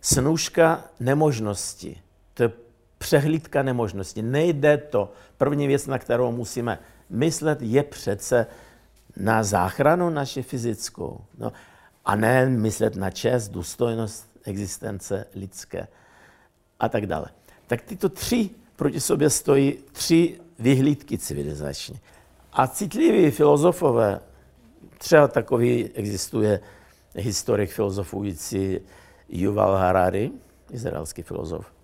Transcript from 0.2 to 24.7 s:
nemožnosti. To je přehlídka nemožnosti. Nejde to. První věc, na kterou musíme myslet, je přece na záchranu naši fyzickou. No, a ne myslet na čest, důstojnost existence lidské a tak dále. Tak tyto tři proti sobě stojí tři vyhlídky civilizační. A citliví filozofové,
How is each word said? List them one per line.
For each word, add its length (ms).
nemožnosti. 1000
To 80
je 100
přehlídka 640
nemožnosti. 600
Nejde 560
to. 340
První 280
věc, 200
na 120
kterou 340
musíme 460
myslet, 520
je 200
přece 640
na 260
záchranu 680
naši 320
fyzickou. 840
No, 140
a 120
ne 300
myslet 500
na 140
čest, 380
důstojnost 880
existence 880
lidské 540
a 80
tak 180
dále. 200
Tak 160
tyto 260
tři 420
proti 240
sobě 300
stojí 480
tři 480
vyhlídky 600
civilizační. 840
A 140
citliví 640
filozofové, 880